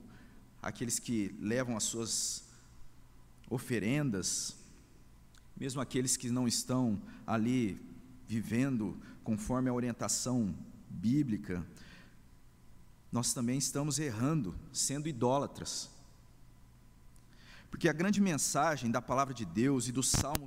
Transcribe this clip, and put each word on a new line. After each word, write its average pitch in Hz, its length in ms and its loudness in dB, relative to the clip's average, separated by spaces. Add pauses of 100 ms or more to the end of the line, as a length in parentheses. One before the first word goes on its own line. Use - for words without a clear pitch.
(600)
aqueles - 380 -4
que 107 400 -2
levam 120 380 0
as 101 80 -2
suas - 640 -2 (1000)
oferendas, 117 1080 0 (1000)
mesmo 135 260 -4
aqueles 127 360 2
que 123 140 -4
não 123 180 2
estão 120 520 2 (260)
ali 113 540 2 (460)
vivendo 113 720 0 (240)
conforme 127 460 0
a 123 60 0
orientação 120 840 0 (320)
bíblica, 104 760 2 (1500)
nós 120 220 0
também 123 240 2
estamos 139 400 0
errando, 131 600 0 (140)
sendo 147 360 0
idólatras. 127 840 0 (1800)
Porque - 180 2
a 151 40 6
grande 185 280 2
mensagem 147 680 2
da 120 100 4
palavra 135 320 2
de 113 140 -4
Deus 123 420 4
e 127 40 -4
do 127 100 0
Salmo 139 440 2